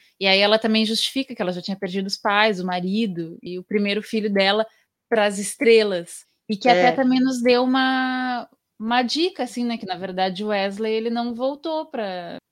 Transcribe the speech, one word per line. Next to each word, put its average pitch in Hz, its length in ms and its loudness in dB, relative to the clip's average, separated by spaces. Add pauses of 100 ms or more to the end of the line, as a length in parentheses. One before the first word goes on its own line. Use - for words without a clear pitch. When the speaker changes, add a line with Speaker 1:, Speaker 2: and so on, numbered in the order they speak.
(180)
Speaker 1:
E 196 80 -2
aí 190 140 6
ela 208 180 4
também 220 260 2
justifica 226 480 -4
que 226 80 -12
ela 180 120 -2
já 175 100 -8
tinha 196 140 -6
perdido 190 320 -6
os - 80 -6
pais, 208 420 2
o 185 80 -6
marido, 180 760 -4
e 180 160 -10
o 180 60 -10
primeiro 202 400 -2
filho 214 300 -4
dela 196 340 2 (420)
pras 208 300 2
estrelas. 208 880 2 (220)
E 214 80 -2
que 247 120 2
até 240 200 6
Speaker 2:
É. 254 40 4
Speaker 1:
também 254 280 2
nos 254 200 0
deu 247 220 4
uma, 254 840 0 (320)
uma 240 220 0
dica, 302 420 -2
assim, 240 200 -6
né? 233 140 -4
Que, 214 80 -12
na 185 100 -6
verdade, 185 460 -4
o 214 60 -4
Wesley, 202 440 -2
ele 226 160 -2
não 233 280 -4
voltou 294 500 -4
pra, 185 520 -8 (140)